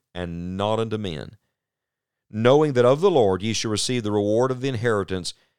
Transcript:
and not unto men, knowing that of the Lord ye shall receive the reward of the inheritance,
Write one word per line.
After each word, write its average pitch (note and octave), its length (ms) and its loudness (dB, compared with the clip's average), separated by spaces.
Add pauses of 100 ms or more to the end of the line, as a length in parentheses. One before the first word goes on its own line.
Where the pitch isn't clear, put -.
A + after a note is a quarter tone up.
(160)
and F2 420 -8
not G#2+ 220 -2
unto A2+ 180 -4
men, E2+ 400 -10 (920)
knowing C3 420 4
that A#2+ 140 4
of C#3 160 4
the G3+ 80 4
Lord G2 320 2
ye A2 100 -2
shall A2 180 -4
receive A2+ 340 -2
the G#2 80 -4
reward G#2+ 380 2
of B2+ 120 -8
the C3+ 60 -2
inheritance, G#2 640 -2 (240)